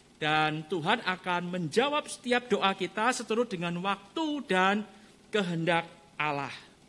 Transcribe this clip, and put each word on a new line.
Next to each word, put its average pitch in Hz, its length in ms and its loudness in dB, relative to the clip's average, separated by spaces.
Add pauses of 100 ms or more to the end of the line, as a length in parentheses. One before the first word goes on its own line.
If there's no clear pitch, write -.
(220)
Dan 156 480 2
Tuhan 196 320 0
akan 180 480 -2
menjawab 214 560 0
setiap 247 400 -2
doa 190 320 2
kita 214 320 -2
seturut 240 400 0
dengan 175 320 -4
waktu 285 640 -4
dan 190 400 2 (480)
kehendak 170 560 0 (240)
Allah. 143 560 -4 (200)